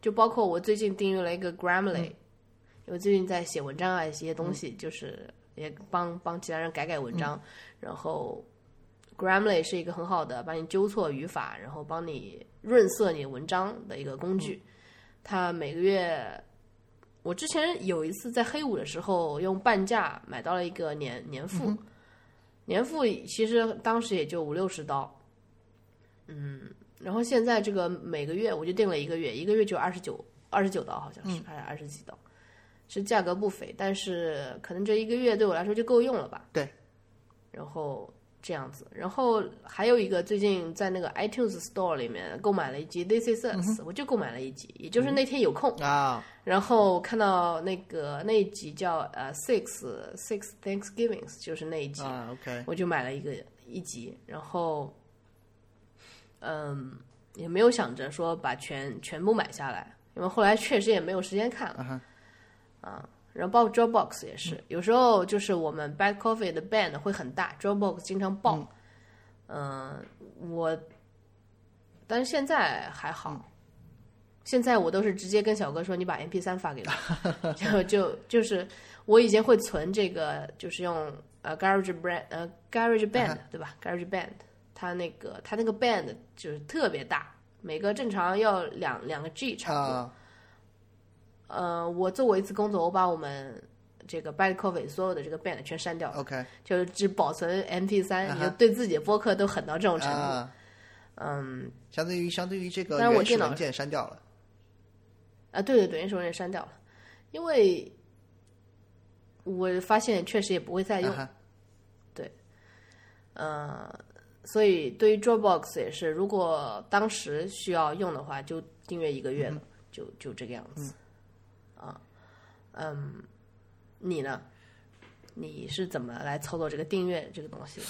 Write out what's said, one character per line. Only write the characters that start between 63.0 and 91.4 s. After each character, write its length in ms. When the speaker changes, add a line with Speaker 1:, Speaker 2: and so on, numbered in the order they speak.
Speaker 1:
然 160
后 40
包 120
括 80
Dropbox 540
也 100
是， 200
Speaker 2:
嗯。 140
Speaker 1:
有 120
时 100
候 320
就 140
是 160
我 160
们 260
Bad 220
Coffee 340
的 80
band 380
会 140
很 220
大， 280
Dropbox 380
经 200
常 160
爆。 320
Speaker 2:
嗯。 540
Speaker 1:
嗯， 100
我， 260
但 180
是 60
现 160
在 420
还 220
好。 220
Speaker 2:
嗯。 80
Speaker 1:
现 180
在 180
我 100
都 140
是 100
直 140
接 120
跟 160
小 160
哥 120
说 120
：“你 80
把 120
M 120
P 140
三 160
发 160
给 100
我。” 720
Speaker 2:
<laughs> 0
Speaker 1:
就， 300
就， 320
就 140
是 260
我 140
以 100
前 120
会 160
存 360
这 160
个， 480
就 140
是 100
用， 320
呃， 120
GarageBand， 760
呃， 220
GarageBand， 560
Speaker 2:
啊 80
哈。 20
Speaker 1:
对 80
吧？ 200
GarageBand， 500
它 200
那 180
个， 320
它 120
那 80
个 80
band 440
就 160
是 100
特 280
别 140
大， 320
每 160
个 160
正 160
常 280
要 280
两， 400
两 160
个 80
G 260
差 180
不 180
多。 40
Speaker 2:
啊。 180